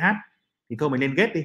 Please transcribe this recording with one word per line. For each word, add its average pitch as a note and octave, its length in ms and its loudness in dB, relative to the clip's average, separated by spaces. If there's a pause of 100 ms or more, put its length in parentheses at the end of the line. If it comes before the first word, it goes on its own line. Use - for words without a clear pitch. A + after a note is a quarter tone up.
H. F3 40 2 (640)
Thì A#2 100 -10
thôi D3+ 100 0
mình C3 120 0
lên C3+ 140 -2
Gate A3 180 2
đi, E3 120 -2